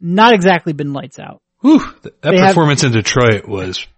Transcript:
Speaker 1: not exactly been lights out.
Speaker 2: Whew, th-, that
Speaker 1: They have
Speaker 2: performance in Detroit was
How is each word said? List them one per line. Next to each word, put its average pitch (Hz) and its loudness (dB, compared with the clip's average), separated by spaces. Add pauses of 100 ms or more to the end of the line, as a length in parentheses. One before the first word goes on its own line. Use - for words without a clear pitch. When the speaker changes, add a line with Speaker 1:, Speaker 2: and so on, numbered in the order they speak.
Speaker 1:
not 196 2
exactly 175 0
been 143 -8
lights 135 -14
out. - -20 (180)
Speaker 2:
Whew, 277 4
th-, - -16
that 147 -2
Speaker 1:
They 180 2
have 190 4
Speaker 2:
performance 151 2
in 127 0
Detroit 113 0
was 92 -10 (120)